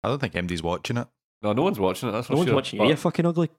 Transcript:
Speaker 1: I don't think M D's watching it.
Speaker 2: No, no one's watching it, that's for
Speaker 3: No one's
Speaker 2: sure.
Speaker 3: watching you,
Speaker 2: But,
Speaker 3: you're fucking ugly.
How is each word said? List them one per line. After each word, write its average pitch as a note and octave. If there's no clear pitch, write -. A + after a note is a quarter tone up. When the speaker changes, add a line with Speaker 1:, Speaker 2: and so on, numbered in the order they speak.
Speaker 1:
I G2+
don't C#3
think A2
M F2+
D's E2+
watching F2+
it. A#2+
Speaker 2:
No, G#2
no C3
one's F#3+
watching F#2+
it, G2+
that's A#2
for C#3
Speaker 3:
No C#3+
one's F3
Speaker 2:
sure. C#3+
Speaker 3:
watching C3+
you, -
Speaker 2:
But, -
Speaker 3:
you're D3
fucking E3+
ugly. E3